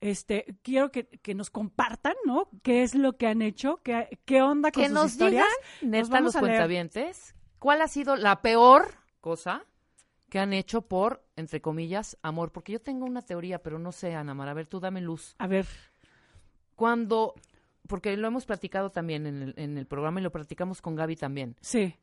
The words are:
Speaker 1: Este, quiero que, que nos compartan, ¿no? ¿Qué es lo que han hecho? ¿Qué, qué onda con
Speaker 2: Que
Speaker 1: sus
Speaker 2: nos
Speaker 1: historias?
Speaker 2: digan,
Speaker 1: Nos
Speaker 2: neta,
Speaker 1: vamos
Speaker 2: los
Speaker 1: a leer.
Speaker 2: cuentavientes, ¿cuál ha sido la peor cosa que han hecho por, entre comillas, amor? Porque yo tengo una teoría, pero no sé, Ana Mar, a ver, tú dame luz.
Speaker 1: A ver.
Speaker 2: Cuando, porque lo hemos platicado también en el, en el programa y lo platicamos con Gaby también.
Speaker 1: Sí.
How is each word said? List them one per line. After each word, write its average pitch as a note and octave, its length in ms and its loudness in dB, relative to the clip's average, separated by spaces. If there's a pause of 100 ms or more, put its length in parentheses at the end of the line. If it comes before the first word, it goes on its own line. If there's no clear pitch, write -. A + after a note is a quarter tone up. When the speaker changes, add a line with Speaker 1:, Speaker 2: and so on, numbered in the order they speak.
Speaker 1:
Este, G3+ 600 -6
quiero C4 280 0
que, B3 160 -6
que - 280 -12
nos G3 160 -10
compartan, A3+ 640 -4 (100)
¿no? C#4+ 240 0 (140)
¿Qué B3 180 4
es B3 140 0
lo C4+ 220 4
que A#3 100 0
han A3 160 0
hecho? C4 400 -2
¿Qué, A#3 420 -6
qué C4 160 6
onda D4 300 4
con C4+ 100 0
Speaker 2:
Que C#4+ 80 4
Speaker 1:
sus D4 60 0
Speaker 2:
nos D4+ 160 4
Speaker 1:
historias? D4+ 340 4 (360)
Speaker 2:
digan, B3+ 100 0
Speaker 1:
Nos - 0 -
Speaker 2:
neta, A3+ 240 0
Speaker 1:
vamos C4 80 6 (100)
Speaker 2:
los - 20 -2
Speaker 1:
a D4 60 2
leer. G#3+ 120 2
Speaker 2:
cuentavientes, F3+ 840 -2 (240)
¿cuál D4 240 4
ha D#4 40 0
sido C#4 280 0
la G3+ 260 4
peor B3 540 8 (260)
cosa F3+ 420 -6 (680)
que G3 80 -2
han G3 120 0
hecho G3 300 -2
por, F#3+ 420 -2 (120)
entre D#3 260 -8
comillas, E3 640 -6
amor? E3 280 -6
Porque F3 200 -14
yo A3+ 100 -6
tengo C4 240 -8
una B3 160 -6
teoría, F3 400 -8
pero D#3 160 -10
no F3 140 -8
sé, E3+ 240 -8
Ana D3 180 -8
Mar, C#3 160 -8
a D3 60 -8
ver, D#3+ 100 -8
tú F#3+ 140 -10
dame F#3 200 -6
luz. E3 380 -10
Speaker 1:
A G#3+ 80 -8
ver. F#3+ 220 0 (1080)
Speaker 2:
Cuando, A3+ 580 0 (540)
porque G3 300 -4
lo A3 100 -4
hemos A#3+ 180 -6
platicado G3 460 -6
también D#3+ 340 -6
en C#3+ 160 -8
el, C3+ 160 -10
en D3 200 -8
el C3+ 100 -10
programa D#3 320 -4
y F#3+ 40 -4
lo F3 80 -4
platicamos F3 500 -10
con D#3+ 140 -8
Gaby D#3+ 200 -4
también. C#3 460 -8
Speaker 1:
Sí. G3 420 -2